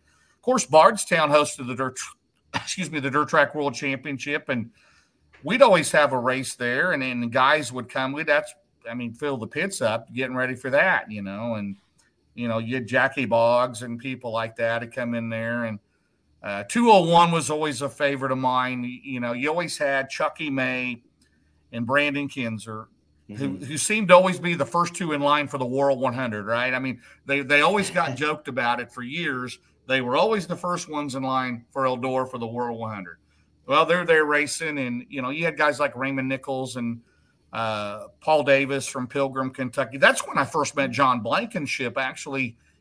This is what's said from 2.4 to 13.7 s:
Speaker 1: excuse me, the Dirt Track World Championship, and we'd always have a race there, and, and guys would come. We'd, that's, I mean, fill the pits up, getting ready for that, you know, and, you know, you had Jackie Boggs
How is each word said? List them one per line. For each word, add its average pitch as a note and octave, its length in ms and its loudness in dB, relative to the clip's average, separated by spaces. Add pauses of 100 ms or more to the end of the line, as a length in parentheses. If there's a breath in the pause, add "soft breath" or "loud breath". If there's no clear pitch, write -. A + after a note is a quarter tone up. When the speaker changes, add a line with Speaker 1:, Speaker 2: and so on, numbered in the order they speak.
Speaker 1:
excuse - 340 -6
me, D#3 120 -4
the C3+ 100 -2
Dirt C#3+ 160 2
Track D3 260 4
World C#3+ 220 -2
Championship, C#3+ 760 -6
and A#2 220 -4 (720 soft breath)
we'd G#3+ 180 4
always F#3 300 8
have D3 220 6
a C3 60 2
race B2+ 360 -2
there, C3 380 0
and, C#3 100 -2
and A#2+ 280 -4
guys C3 420 2
would B2 160 -10
come. C3 240 -4
We'd, D3+ 140 -6
that's, D3+ 260 2 (360)
I A#2 40 -8
mean, A#2+ 200 -6
fill C#3 240 -4
the A2+ 100 -8
pits F#3+ 340 -4
up, A#2 320 -2
getting B2+ 240 -4
ready B2+ 180 -2
for C3 140 -8
that, D3+ 420 2
you G#2+ 100 -8
know, G#2 340 -6
and, G2+ 200 -6 (600 soft breath)
you A#2+ 120 -6
know, A2+ 120 0
you A2+ 160 -4
had A#2+ 120 -4
Jackie C3 380 2
Boggs A#2 560 2